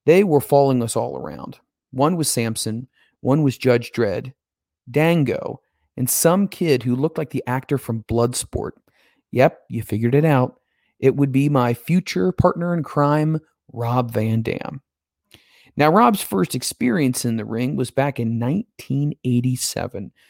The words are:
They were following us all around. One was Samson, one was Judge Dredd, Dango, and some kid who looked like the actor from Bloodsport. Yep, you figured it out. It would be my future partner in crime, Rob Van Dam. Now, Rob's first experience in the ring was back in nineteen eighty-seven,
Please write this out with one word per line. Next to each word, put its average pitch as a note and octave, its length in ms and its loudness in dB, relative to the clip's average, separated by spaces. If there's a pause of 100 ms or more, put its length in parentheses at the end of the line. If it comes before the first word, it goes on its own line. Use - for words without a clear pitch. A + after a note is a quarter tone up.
They F3 180 6
were D3+ 180 4
following C3+ 440 4
us A2+ 100 -6
all A#2 220 -4
around. - 420 -12 (320)
One C#3+ 260 0
was D#3 140 -2
Samson, A2+ 560 -4 (360)
one C#3 200 2
was C3+ 160 0
Judge A#2+ 320 0
Dredd, A#2+ 440 -2 (540)
Dango, C#3+ 760 0 (340)
and B2+ 120 -4
some F#3 380 2
kid C#3+ 380 0
who B2 100 0
looked C#3+ 240 -4
like D#3 120 -6
the C3+ 180 -6
actor C3 280 -2
from A2+ 280 -6
Bloodsport. - 680 -2 (600)
Yep, C3 360 2
you A2+ 140 -8
figured A#2 320 0
it D3 100 4
out. C3 360 2 (400)
It C3 160 4
would C#3 160 0
be C#3 160 2
my B2 260 2
future F3+ 560 -2
partner F3 420 0
in E3 120 -2
crime, D3+ 560 0 (320)
Rob A#2 400 -2
Van A2 300 0
Dam. - 380 -6 (960)
Now, D3 120 4
Rob's G#3 340 4
first F#3+ 320 -2
experience D3 680 -2
in A2+ 120 -2
the G#2+ 80 -4
ring A2+ 300 -4
was C3 160 -4
back C3+ 300 -2
in A#2 180 -2
nineteen C#3+ 760 -4 (100)
eighty-seven, B2 880 -4 (180)